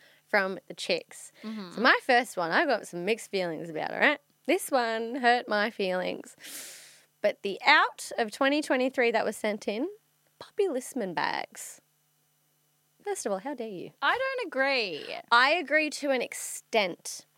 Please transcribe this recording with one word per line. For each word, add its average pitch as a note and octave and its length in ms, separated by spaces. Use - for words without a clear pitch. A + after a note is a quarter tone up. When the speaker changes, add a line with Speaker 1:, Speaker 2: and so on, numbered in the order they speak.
Speaker 1:
from F#3+ 400
the F3+ 60
chicks. - 580
Speaker 2:
Mm-hmm. G#3+ 320
Speaker 1:
So F#3+ 60
my D4+ 240
first B3 300
one, E3 160
I've C#4+ 160
got A#3 200
some F3 180
mixed A3 260
feelings E3+ 380
about, D3+ 240
all - 60
right? C#4+ 200
This F4 240
one A#3 460
hurt A#3+ 320
my G#3 220
feelings. F#3 640
But - 220
the G3 220
out E4 520
of A3 120
twenty C#4 320
twenty-three B3+ 500
that G#3+ 140
was A3 120
sent G#3 300
in, A#3 200
Poppy - 300
Listman A#3+ 480
bags. - 640
First G4+ 200
of A3+ 60
all, F#3+ 80
how B3+ 140
dare A#3 160
you? F3+ 220
Speaker 2:
I D#4+ 160
don't B4+ 300
agree. B3+ 580
Speaker 1:
I B3+ 200
agree D#4 400
to - 200
an C4 100
extent. - 1040